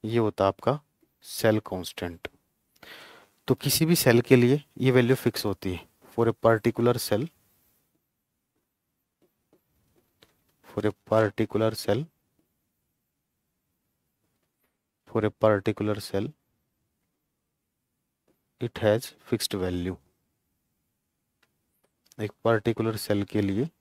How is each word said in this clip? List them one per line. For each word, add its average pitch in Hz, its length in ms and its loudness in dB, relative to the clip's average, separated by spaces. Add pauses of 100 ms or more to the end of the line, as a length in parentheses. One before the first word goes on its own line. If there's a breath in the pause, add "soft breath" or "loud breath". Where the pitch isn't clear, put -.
ये 113 120 -2
होता 107 260 0
है 98 40 4
आपका 135 320 -2 (420)
सेल - 380 0
कांस्टेंट। 87 680 -10 (1200 loud breath)
तो 127 80 0
किसी - 300 -2
भी 165 100 2
सेल 120 260 4
के 127 140 4
लिए 123 280 4 (140)
ये 127 140 2
वैल्यू 123 240 4
फिक्स - 300 -4
होती 95 280 -6
है। 85 140 -12 (300)
For 117 100 2
a 113 60 0 (120)
particular 117 480 2
cell, 120 340 -2 (3500)
for - 160 -8
a 107 100 0 (200)
particular 110 580 0
cell, 127 340 -4 (3000)
for 110 160 -2
a 104 60 0 (140)
particular 107 500 2
cell, 104 340 -6 (2250)
it 120 220 -8
has 107 180 2 (300)
fixed - 240 -4
value। 90 400 -4 (2250)
एक 107 100 -6 (120)
पर्टिकुलर 113 520 0
सेल 104 280 -2
के 104 180 -2
लिए 101 280 -2 (120)